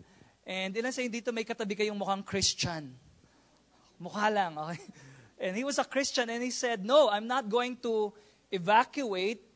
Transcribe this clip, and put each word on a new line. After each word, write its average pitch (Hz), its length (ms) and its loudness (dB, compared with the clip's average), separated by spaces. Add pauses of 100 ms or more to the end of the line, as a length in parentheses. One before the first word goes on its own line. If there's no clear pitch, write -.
(420)
And 190 320 -6
ilan 226 160 -2
sa 254 160 -4
inyo 233 160 -4
dito - 80 -4
may 226 160 -4
katabi 214 320 -4
kayong 208 240 -2
mukhang 196 240 -2
Christian? 165 720 -2 (1040)
Mukha 208 320 0
lang, 180 240 0
okay? 156 240 -6 (560)
And 185 160 -4
he 226 100 -2
was 277 140 0
a 262 80 2
Christian 262 440 0
and 233 120 -4
he 247 80 -2
said, 233 360 -2
"No, 262 240 8
I'm 214 200 0
not 254 180 0
going 240 380 2
to 214 280 2 (360)
evacuate. 208 960 2 (100)